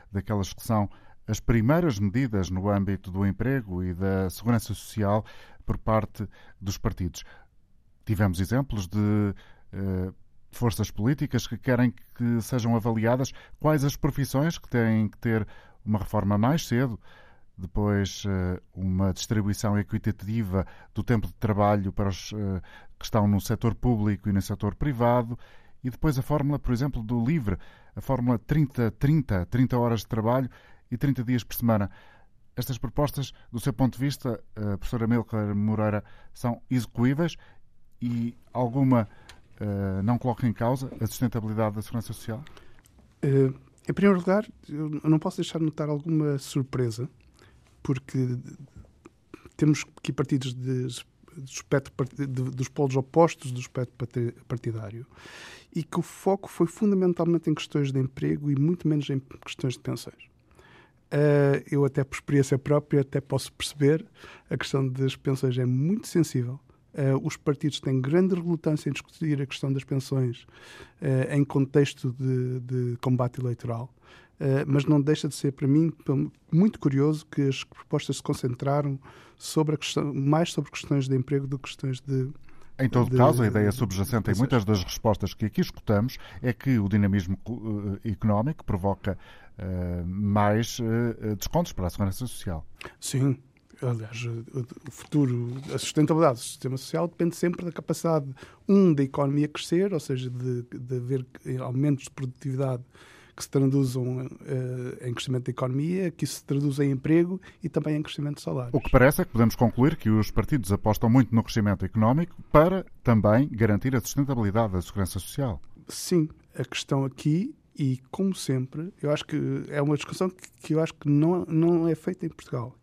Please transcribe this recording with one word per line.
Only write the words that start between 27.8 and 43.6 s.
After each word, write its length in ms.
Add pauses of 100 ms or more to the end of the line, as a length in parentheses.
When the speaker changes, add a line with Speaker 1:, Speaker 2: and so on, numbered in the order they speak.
Speaker 1:
a 60
fórmula 380
trinta 520
trinta, 560
trinta 320
horas 220
de 60
trabalho 420 (420)
e 60
trinta 260
dias 220
por 100
semana. 360 (680)
Estas 220
propostas, 540 (200)
do 80
seu 120
ponto 260
de 60
vista, 380 (140)
eh, 220
professora 260
Amílcar 500
Moreira, 480 (300)
são 280 (100)
execuíveis 640 (640)
e 340 (180)
alguma, 560 (520)
eh, 420
não 160
coloca 280
em 60
causa 380 (100)
a 60
sustentabilidade 680
da 60
segurança 300
social? 300 (800)
Speaker 2:
Eh, 300 (360)